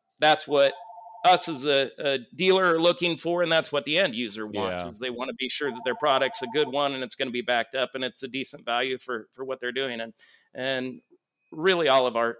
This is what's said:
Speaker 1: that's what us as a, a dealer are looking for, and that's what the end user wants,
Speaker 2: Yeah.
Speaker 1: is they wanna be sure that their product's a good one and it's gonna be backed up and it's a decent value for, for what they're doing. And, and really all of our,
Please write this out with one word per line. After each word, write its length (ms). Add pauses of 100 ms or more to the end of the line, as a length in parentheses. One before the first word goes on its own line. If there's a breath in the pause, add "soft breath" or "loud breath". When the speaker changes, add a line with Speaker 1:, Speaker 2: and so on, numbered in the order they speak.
(200)
Speaker 1:
that's 280
what 260 (520)
us 240
as 160
a, 340
a 200 (160)
dealer 300
are 160
looking 360
for, 260
and 80
that's 200
what 140
the 140
end 160
user 320
wants, 360
Speaker 2:
Yeah. 20
Speaker 1:
is 140
they 100
wanna 240
be 160
sure 220
that 140
their 100
product's 480
a 40
good 220
one 260
and 80
it's 120
gonna 160
be 100
backed 340
up 200
and 80
it's 200
a 60
decent 360
value 320
for, 360
for 120
what 140
they're 140
doing. 280
And, 120 (400 soft breath)
and 480 (500)
really 380
all 180
of 80
our, 240